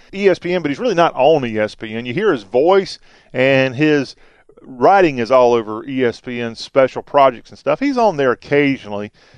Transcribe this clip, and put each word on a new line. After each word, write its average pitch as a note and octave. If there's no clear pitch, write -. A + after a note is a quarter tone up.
E G3
S F3+
P F3
N, F3+
but D3
he's C#3
really A#3
not E3
on C#3
E A2
S G#2+
P A2
N. A#2
You A#2+
hear G3
his A#2
voice E3
and C3
his D3
writing D3+
is A2+
all B2
over A2
E C3
S A#2
P A#2+
N A#2
special B2+
projects C3+
and G#2
stuff. D3
He's C4+
on G#3
there C3+
occasionally. G#2+